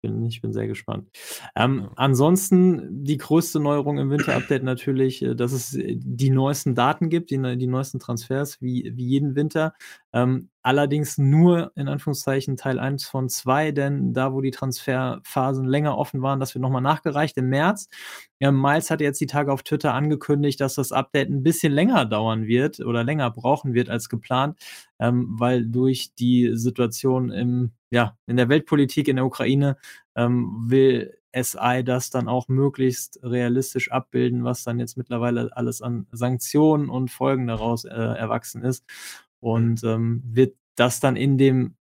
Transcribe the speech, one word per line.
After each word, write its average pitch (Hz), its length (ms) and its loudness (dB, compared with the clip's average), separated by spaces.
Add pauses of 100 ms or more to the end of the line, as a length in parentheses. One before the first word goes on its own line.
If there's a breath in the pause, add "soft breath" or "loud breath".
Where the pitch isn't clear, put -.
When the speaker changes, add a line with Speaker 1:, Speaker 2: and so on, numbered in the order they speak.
Speaker 1:
Bin, 113 220 -4
ich 117 180 -4
bin 110 120 -2
sehr 110 140 -2
gespannt. 107 420 -8 (480 loud breath)
Ähm, 127 240 2
Speaker 2:
Ja. - 160 -10
Speaker 1:
ansonsten 147 1040 4
die 139 140 0
größte 160 420 2
Neuerung 143 380 0
im 135 120 0
Winter-Update 135 540 0
natürlich, 131 580 0
äh, 127 140 0
dass 120 160 0
es, 131 240 -6
äh, 120 220 -4
die 127 320 0
neuesten 131 440 2
Daten 139 360 2
gibt, 170 220 0
die 135 60 0
ne-, 127 200 -2
die 123 100 -2
neuesten 131 320 -2
Transfers, 135 640 -6
wie, 123 340 -4
wie 123 120 -6
jeden 139 280 0
Winter. 156 380 0 (400 loud breath)
Ähm, 127 380 0 (120)
allerdings 143 540 2
nur, 165 580 6
in 139 140 -6
Anführungszeichen, 139 680 -2
Teil 127 240 -2
eins 135 260 -4
von 131 220 -4
zwei, 143 460 0
denn 139 400 -2
da, 131 180 0
wo 131 80 -4
die 135 120 -2
Transferphasen 131 1160 -2
länger 143 300 2
offen 139 240 -4
waren, 135 180 0
das 131 160 -6
wird 127 60 -4
noch 131 80 0
mal 131 100 0
nachgereicht 147 560 0
im 127 140 0
März. 160 400 0 (520 loud breath)
Ja, 139 120 4
Miles 139 380 2
hatte 156 120 0
jetzt 143 160 -2
die 139 80 -2
Tage 139 240 -2
auf 135 120 -2
Twitter 143 300 -2
angekündigt, 147 680 0
dass 135 140 -2
das 135 180 -2
Update 135 360 0
ein 135 140 -2
bisschen 160 300 2
länger 175 320 4
dauern 110 420 0
wird 131 320 2
oder 117 240 -2
länger 139 280 0
brauchen 127 420 -2
wird 120 160 0
als 117 180 -4
geplant, 131 500 -2 (400 loud breath)
ähm, 120 300 0 (100)
weil 123 280 2
durch 127 500 -2
die 123 380 2
Situation 123 800 0
im, 123 400 -2 (200)
ja, 120 260 0 (100)
in 120 100 0
der 123 120 4
Weltpolitik 147 580 2
in 135 80 2
der 131 100 0
Ukraine, 135 520 0 (380 loud breath)
ähm, 120 520 0
will 127 480 4 (160)
S 127 280 -4
I 123 240 0
das 127 280 -2
dann 120 160 -2
auch 123 200 -2
möglichst 131 760 -2
realistisch 123 680 -2
abbilden, 123 520 -2
was 123 200 -4
dann 120 160 -4
jetzt 120 180 -8
mittlerweile 120 580 -4
alles 120 260 -6
an 117 300 -8
Sanktionen 139 800 2
und 127 220 -4
Folgen 135 360 -2
daraus, 117 380 -2
äh, - 40 -14
erwachsen 113 760 -4
ist. 127 220 -4 (560 loud breath)
Und, 117 420 0
Speaker 2:
Mhm. 117 60 0
Speaker 1:
ähm, 117 360 -2
wird 123 300 2 (200)
das 123 240 2
dann 131 160 2
in 135 220 2
dem 131 380 4 (140)